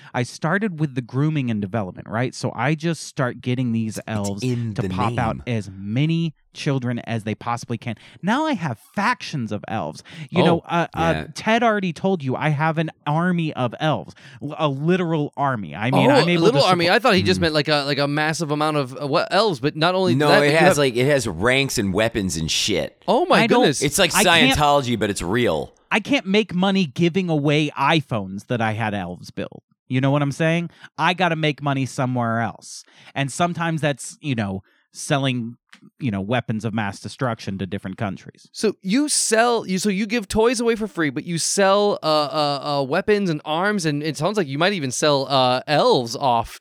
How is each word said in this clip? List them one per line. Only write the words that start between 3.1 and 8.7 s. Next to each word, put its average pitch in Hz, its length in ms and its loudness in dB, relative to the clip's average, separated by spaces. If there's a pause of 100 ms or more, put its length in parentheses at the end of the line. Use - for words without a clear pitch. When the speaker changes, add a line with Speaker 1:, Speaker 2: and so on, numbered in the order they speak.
Speaker 1:
getting 123 320 -2
these 113 280 -2
Speaker 2:
It's - 60 -14
Speaker 1:
elves 101 380 -4
Speaker 2:
in 120 300 -2
Speaker 1:
to 110 80 -2
Speaker 2:
the 98 80 -2
Speaker 1:
pop 117 280 -2
out 113 200 -2
Speaker 2:
name. - 60 -14 (120)
Speaker 1:
as 101 180 -6
many 147 640 -2 (180)
children 123 460 -2
as 110 240 -6
they 107 120 -4
possibly 120 420 -6
can. 110 180 -8 (260)
Now 254 260 0
I 311 40 0
have 165 280 -4 (140)